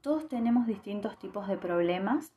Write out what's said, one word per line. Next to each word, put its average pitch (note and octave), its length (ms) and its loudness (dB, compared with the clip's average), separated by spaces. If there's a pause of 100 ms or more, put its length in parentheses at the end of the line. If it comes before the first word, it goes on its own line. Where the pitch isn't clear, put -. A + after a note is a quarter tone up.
Todos D#4 260 0
tenemos A#3 380 2
distintos G#3 520 -4
tipos G3 300 -8
de F#3+ 80 0
problemas F3+ 800 0